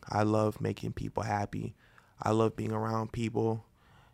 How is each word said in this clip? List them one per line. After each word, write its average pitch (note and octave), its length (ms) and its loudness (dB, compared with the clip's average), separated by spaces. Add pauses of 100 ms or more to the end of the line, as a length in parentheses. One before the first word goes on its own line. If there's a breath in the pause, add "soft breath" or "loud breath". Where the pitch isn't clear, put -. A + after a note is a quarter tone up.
I G#2 140 2
love G#2+ 360 4
making G#2+ 340 -4
people A2 300 -4
happy. G#2+ 500 -2 (480 soft breath)
I G#2 100 2
love A2 260 4
being A2 160 -2
around A2 400 -2
people. A2+ 500 0 (500 soft breath)